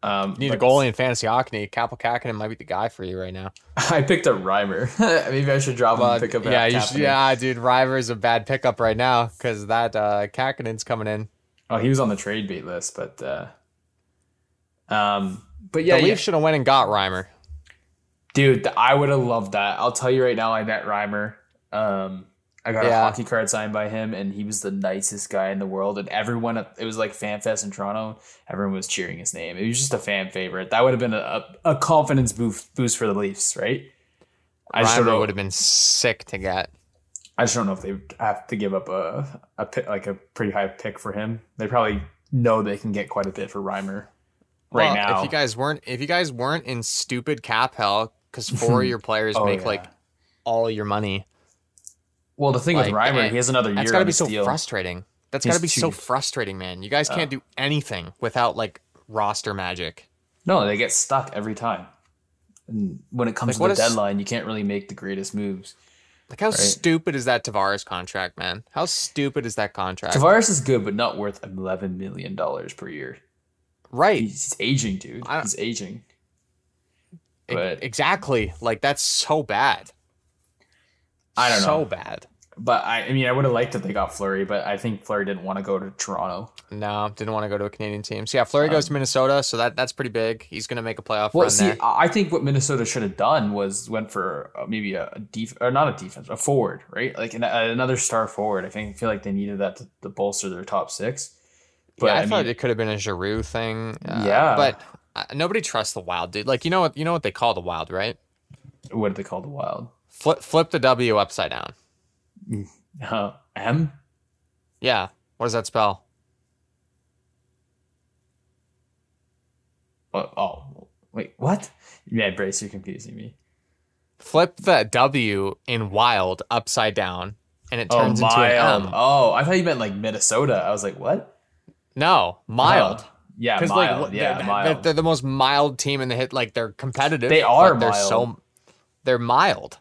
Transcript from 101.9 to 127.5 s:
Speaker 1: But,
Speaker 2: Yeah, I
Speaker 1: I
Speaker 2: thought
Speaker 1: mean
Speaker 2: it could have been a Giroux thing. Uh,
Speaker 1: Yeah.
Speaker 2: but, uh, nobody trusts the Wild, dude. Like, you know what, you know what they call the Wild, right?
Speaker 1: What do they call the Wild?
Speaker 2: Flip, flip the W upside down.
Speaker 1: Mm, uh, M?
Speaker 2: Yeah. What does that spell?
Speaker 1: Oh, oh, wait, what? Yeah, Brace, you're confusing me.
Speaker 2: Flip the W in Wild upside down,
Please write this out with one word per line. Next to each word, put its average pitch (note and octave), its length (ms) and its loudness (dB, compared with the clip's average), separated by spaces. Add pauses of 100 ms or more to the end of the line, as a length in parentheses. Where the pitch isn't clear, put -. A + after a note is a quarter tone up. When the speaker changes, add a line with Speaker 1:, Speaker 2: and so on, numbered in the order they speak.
Speaker 1:
But, A#2 60 2
Speaker 2:
Yeah, - 80 6
I - 80 4
Speaker 1:
I G#3 40 0
Speaker 2:
thought G#3 160 2
Speaker 1:
mean A#2 80 -2
Speaker 2:
it A#2 80 -4
could B2+ 120 0
have A2 60 0
been A2 120 -2
a G#2+ 100 -2
Giroux G2+ 460 -4
thing. A2+ 600 -6
Uh, - 220 -4
Speaker 1:
Yeah. C3 300 4
Speaker 2:
but, C3+ 240 2 (340)
uh, - 180 -8
nobody F3 280 -2
trusts - 340 -4
the G#2+ 60 -8
Wild, F2 320 -4
dude. G#2 160 -4
Like, C3 160 0
you E3 80 0
know F#3 80 4
what, E3 160 0
you D3+ 80 -4
know E3+ 80 0
what E3 100 -2
they G#2 80 -2
call A#2 240 2
the F#2 60 -4
Wild, E2 320 -6
right? G2+ 240 -4 (760)
Speaker 1:
What G#2+ 200 -2
do F#2+ 40 -6
they G2 140 -10
call F#2 140 -8
the D3 60 -14
Wild? C#3 380 -8 (220)
Speaker 2:
Flip, - 340 -2
flip - 280 2
the D#3+ 100 0
W A#2+ 380 4
upside G2 340 0
down. - 220 -10 (760)
Speaker 1:
Mm, G2+ 180 -6 (360)
uh, G2+ 300 -4 (220)
M? C#3 380 0 (880)
Speaker 2:
Yeah. A2+ 280 2 (280)
What A#2 100 -2
does A2+ 60 0
that A2+ 140 -2
spell? G#2 380 0 (4000)
Speaker 1:
Oh, - 220 -4
oh, - 520 -6 (240)
wait, - 240 -10
what? F3 340 -2 (400)
Yeah, A2 200 0
Brace, G2 320 -4
you're G2+ 80 -12
confusing - 440 -14
me. A#2 220 -16 (840)
Speaker 2:
Flip - 380 2
the D#3 340 4
W A#2 640 2 (120)
in A2+ 240 -2
Wild G2+ 600 2
upside A2 440 0
down, F#2 420 -4 (340)